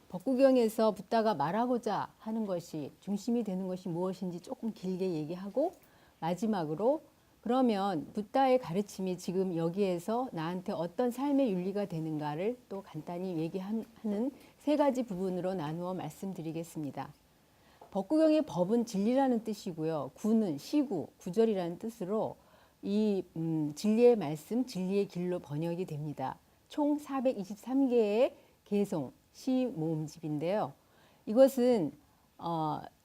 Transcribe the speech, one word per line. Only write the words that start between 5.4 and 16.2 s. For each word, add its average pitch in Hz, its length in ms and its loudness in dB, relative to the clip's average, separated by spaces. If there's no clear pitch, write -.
마지막으로 190 880 0
그러면 202 680 0
붓다의 254 460 2
가르침이 190 580 -4
지금 185 400 -2
여기에서 185 720 0
나한테 180 420 -4
어떤 175 380 -2
삶의 269 400 2
윤리가 190 360 -2
되는가를 156 720 -4
또 196 140 -8
간단히 175 560 -6
얘기하는 202 920 -4
세 294 180 2
가지 269 280 2
부분으로 185 500 -2
나누어 175 400 -4
말씀드리겠습니다. 156 1200 -8